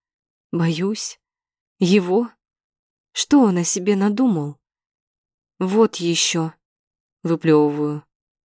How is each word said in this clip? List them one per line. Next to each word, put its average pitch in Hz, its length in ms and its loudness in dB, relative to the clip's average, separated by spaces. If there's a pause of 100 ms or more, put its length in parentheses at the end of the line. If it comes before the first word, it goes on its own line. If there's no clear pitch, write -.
(520)
«Боюсь? 170 720 -4 (580)
Его? 190 500 2 (840)
Что - 260 2
он 202 200 4
о 175 40 0
себе 190 320 -2
надумал?» 196 640 0 (1000)
«Вот 208 360 0
еще», 170 560 -2 (720)
выплевываю. 151 800 0 (420)